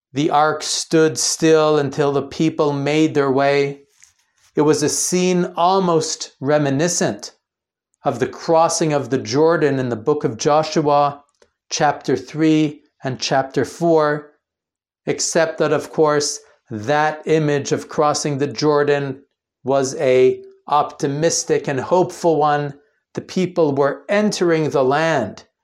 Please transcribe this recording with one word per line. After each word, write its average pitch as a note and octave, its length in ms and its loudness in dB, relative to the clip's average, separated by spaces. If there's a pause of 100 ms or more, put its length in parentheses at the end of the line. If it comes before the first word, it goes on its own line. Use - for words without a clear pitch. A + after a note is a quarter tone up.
(120)
The C#3+ 160 -2
ark D3+ 340 0
stood D#3 540 0
still D#3 640 2
until C#3+ 340 -2
the C#3 80 0
people D#3 540 -2
made D3 400 0
their C#3 180 2
way. C#3 520 0 (720)
It - 60 0
was D3 220 4
a D3 80 0
scene F3+ 680 0
almost F3 840 0
reminiscent D3 920 -2 (680)
of B2+ 140 -2
the B2 80 0
crossing D#3+ 680 0
of C3 180 -2
the C3 80 0
Jordan C#3+ 600 0
in B2+ 100 -2
the A#2 60 -2
book D3 300 -2
of C3+ 120 -4
Joshua, D3 880 0 (480)
chapter C#3+ 460 0
three D#3 640 0 (220)
and C3 160 -6
chapter C3+ 440 -2
four, D3+ 680 0 (760)
except D#3+ 520 -2
that, D3+ 140 0
of D3 200 -4
course, D3 480 0 (280)
that D3 580 -2
image D3+ 440 0
of - 180 -4
crossing D3 500 -2
the C#3 100 -2
Jordan C#3+ 760 0 (400)
was C3 380 0
a B2+ 420 4 (240)
optimistic D3+ 1040 -2
and C3+ 100 -4
hopeful E3+ 640 0
one. D3 340 0 (400)
The - 60 -8
people F3 520 -2
were C#3 360 0
entering F3+ 640 0
the C#3+ 120 2
land C#3 640 0 (180)